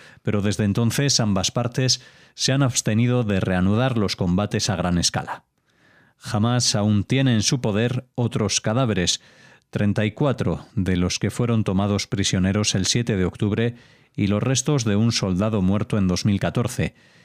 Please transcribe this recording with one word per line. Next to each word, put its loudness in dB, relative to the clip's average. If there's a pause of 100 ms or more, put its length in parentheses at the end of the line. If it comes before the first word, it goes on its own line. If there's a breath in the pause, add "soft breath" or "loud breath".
(220 loud breath)
Pero -2
desde 0
entonces 0
ambas 0
partes -2 (300 loud breath)
se -2
han 2
abstenido 0
de 0
reanudar 2
los -2
combates 0
a 0
gran 0
escala. -4 (800 soft breath)
Hamás 0
aún 2
tiene 2
en 2
su 0
poder 0
otros -2
cadáveres, 0 (480 loud breath)
treinta 0
y 0
cuatro -2
de 0
los 0
que -2
fueron 0
tomados 0
prisioneros 0
el 0
siete 0
de 2
octubre -2 (420 loud breath)
y 0
los 0
restos 0
de 2
un 2
soldado 0
muerto 0
en 2
dos 0
mil 2
catorce, -2 (320 soft breath)